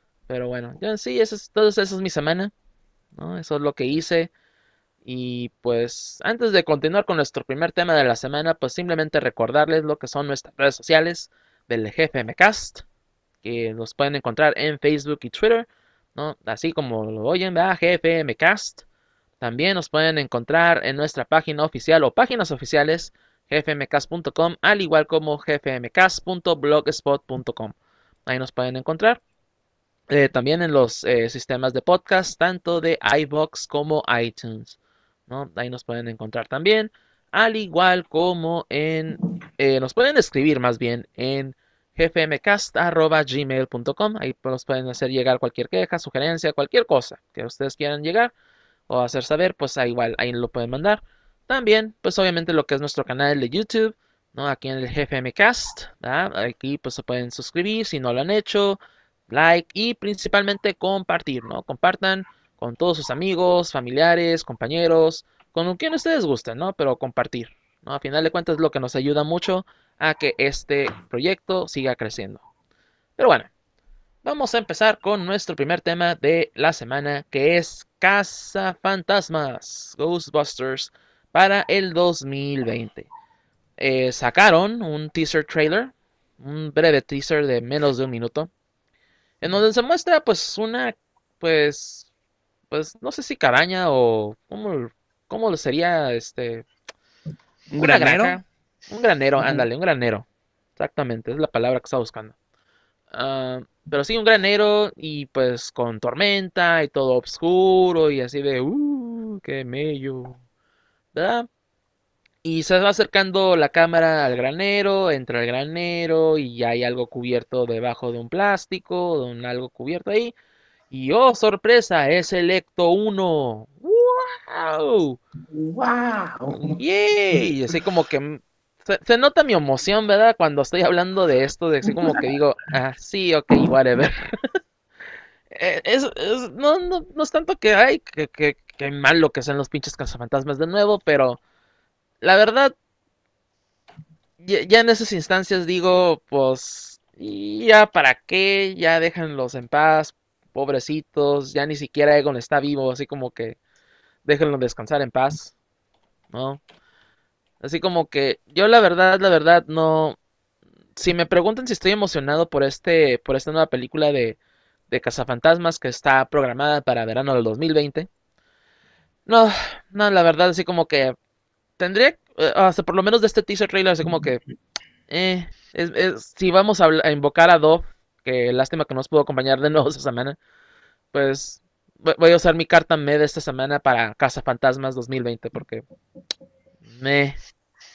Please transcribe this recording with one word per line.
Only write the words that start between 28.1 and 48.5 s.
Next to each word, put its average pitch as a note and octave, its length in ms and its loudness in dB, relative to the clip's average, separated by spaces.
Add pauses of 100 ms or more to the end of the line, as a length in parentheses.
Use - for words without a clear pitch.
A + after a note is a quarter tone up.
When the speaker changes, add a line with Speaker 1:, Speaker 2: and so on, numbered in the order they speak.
Speaker 1:
Ahí B2+ 120 -4
nos C3 140 -8
pueden B2+ 240 -4
encontrar. D#3+ 480 0 (880)
Eh, C#3+ 160 6
también C#3+ 360 0
en D#3+ 80 -2
los, C3 320 2
eh, A#2 260 0
sistemas C3 420 -4
de B2+ 120 -4
podcast, F#3 560 0
tanto E3+ 420 -2
de E3 160 0 (220)
iVoox D3+ 480 -4
como D3+ 360 -2 (160)
iTunes, A2+ 600 -10 (480)
¿no? C3 280 -12
Ahí B2 140 -8
nos B2 140 -14
pueden A#2 240 -10
encontrar A2+ 400 -10
también, G#3+ 440 0 (400)
al A3 240 0
igual F3+ 540 0
como E3+ 600 -2
en, D#3+ 500 -4 (400)
eh, C3+ 200 2
nos B2+ 140 -4
pueden C#4 240 2
escribir C#3+ 420 2
más B2 200 0
bien A#2+ 340 -6
en C3+ 380 -6 (440)
G E3 100 2
F E3 180 0
M D#3 160 -2
cast G3+ 360 -2
arroba D#3+ 480 2
gmail C3 440 -2
punto A#2+ 260 -6
com. G#3+ 240 -4
Ahí, C3 160 -6
pues, - 180 -8
nos B2+ 140 -6
pueden C3 240 -4
hacer B2+ 220 -4
llegar B2+ 260 2
cualquier B2 320 -6
queja, F3+ 300 -2
sugerencia, D#3 540 -4
cualquier A3+ 340 0
cosa - 340 -2 (100)
que - 140 -10
ustedes C3+ 300 -8
quieran D3 280 -6
llegar A3 300 0 (540)